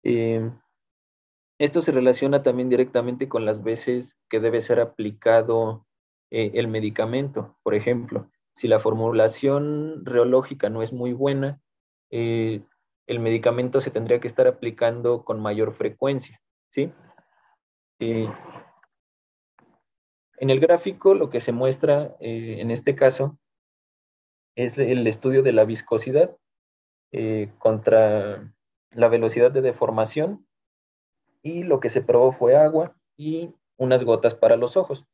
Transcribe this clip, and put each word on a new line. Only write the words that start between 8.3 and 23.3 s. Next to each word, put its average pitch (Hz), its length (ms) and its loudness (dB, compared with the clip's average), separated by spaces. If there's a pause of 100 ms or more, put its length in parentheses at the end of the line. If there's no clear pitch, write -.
si - 160 -8
la 110 140 4
formulación 139 1200 -2
reológica 123 640 0
no 113 140 -6
es 113 100 -8
muy 123 200 -6
buena, 139 500 -4 (480)
eh, 113 540 -4 (420)
el 117 140 -6
medicamento 120 600 0
se - 120 -8
tendría 117 260 0
que 120 80 -8
estar 127 220 2
aplicando 117 760 -2
con 110 160 -6
mayor 107 340 -2
frecuencia, 135 680 -6 (280)
¿sí? 147 220 -4 (1080)
Eh, 113 280 -4 (2000)
en 131 120 0
el 131 80 4
gráfico, 175 560 4
lo 156 160 0
que 120 100 -4
se 120 120 -4
muestra, 135 680 0
eh, 113 400 -10
en 117 140 -4
este 139 240 -2
caso, 135 420 0 (1160)